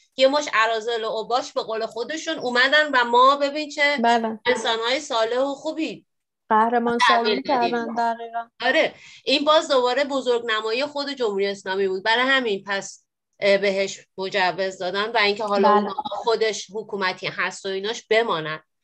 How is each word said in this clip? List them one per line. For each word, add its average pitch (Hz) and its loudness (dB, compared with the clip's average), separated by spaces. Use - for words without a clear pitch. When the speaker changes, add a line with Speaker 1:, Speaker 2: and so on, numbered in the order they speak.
Speaker 1:
یه 262 6
مش 294 2
اراذل 226 0
و 220 -4
اوباش 220 -4
به 254 -4
قول 220 -6
خودشون 294 -8
اومدن 269 2
و 247 4
ما 247 6
ببین 285 -2
چه 294 0
Speaker 2:
بله. 226 2
Speaker 1:
انسان‌های 240 0
صالح 233 -2
و 277 0
خوبی 302 -8
Speaker 2:
قهرمان 233 2
Speaker 1:
تحویل 233 2
Speaker 2:
سالاری 240 0
Speaker 1:
دادیم. 233 -6
Speaker 2:
کردن، 233 -2
دقیقاً. 233 -10
Speaker 1:
آره، 262 2
این 285 2
باز 311 4
دوباره 254 2
بزرگنمایی 240 -2
خود 285 -6
جمهوری 208 -2
اسلامی 196 -4
بود. 190 -4
برای 226 2
همین 247 0
پس، 196 -8
اه، 196 4
بهش 196 -2
مجوز 190 -2
دادن 196 -4
و 240 -2
اینکه 208 2
حالا 202 4
Speaker 2:
بله. 208 4
Speaker 1:
اون 196 -6
خودش 220 -2
حکومتی 196 -6
هست 185 -6
و 196 -4
ایناش 196 -6
بمانن. 170 0